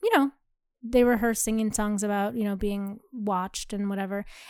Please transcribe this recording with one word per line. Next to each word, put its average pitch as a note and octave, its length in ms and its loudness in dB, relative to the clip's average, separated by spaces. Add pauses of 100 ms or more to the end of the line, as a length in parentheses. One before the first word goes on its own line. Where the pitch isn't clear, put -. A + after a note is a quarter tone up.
you A4+ 140 2
know, C#4 160 4 (500)
they B3 220 4
were A#3+ 140 4
her A#3 160 2
singing A3 360 0
songs G#3 320 -2
about, G#3 320 0
you A#3 80 -2
know, G3+ 140 -2
being G3+ 440 -4 (120)
watched G3+ 640 -4
and G3+ 160 -2
whatever. G3 340 -4 (260)